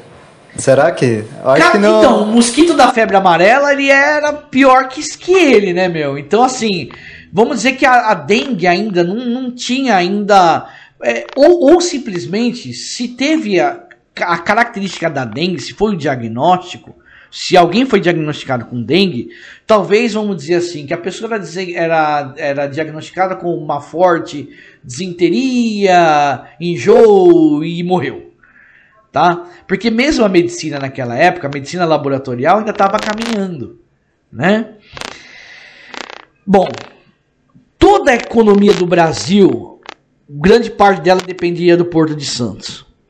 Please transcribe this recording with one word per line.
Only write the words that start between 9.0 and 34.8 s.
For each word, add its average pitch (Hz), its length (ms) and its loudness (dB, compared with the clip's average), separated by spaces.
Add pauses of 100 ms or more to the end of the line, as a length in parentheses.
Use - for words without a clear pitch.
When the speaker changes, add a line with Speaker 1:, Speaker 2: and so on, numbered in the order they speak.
Speaker 2:
não, 185 120 -4 (100)
não 247 260 -6
tinha 247 420 -2
ainda, 185 720 2 (360)
é, - 240 -4 (100)
ou, 302 360 6
ou 349 80 6
simplesmente, 208 920 -6
se - 360 -10
teve 254 520 -2
a, 143 200 -2 (400)
a 175 180 -2
característica 196 720 -2
da 139 140 -6
dengue, 143 360 -4
se - 140 -14
foi 214 180 -2
o 190 40 -4
diagnóstico, 135 1000 -4 (360)
se - 260 -2
alguém 180 280 2
foi 214 160 0
diagnosticado 151 680 -4
com 120 160 -8
dengue, 143 480 -2 (360)
talvez, 208 480 0
vamos 208 220 -4
dizer 156 200 -2
assim, 151 300 -6
que 165 80 -6
a 165 40 -4
pessoa 190 300 -10
era, 226 100 -4
dese-, 175 360 -10
era, 151 600 -2
era 143 300 -4
diagnosticada 156 680 -6
com 170 180 -6
uma 151 260 -6
forte 160 680 -2 (340)
disenteria, 180 1600 0 (160)
enjoo 170 1040 4
e 170 200 -6
morreu, 165 500 -4 (800)
tá? 175 340 0 (200)
Porque 196 240 -2
mesmo 254 340 0
a 202 40 4
medicina 170 500 -2
naquela 131 380 -8
época, 175 320 0
a - 40 -10
medicina 143 320 -6
laboratorial 139 720 -2
ainda 214 140 -4
tava 196 260 0
caminhando, 214 800 -8 (540)
né? 202 420 -2 (1700)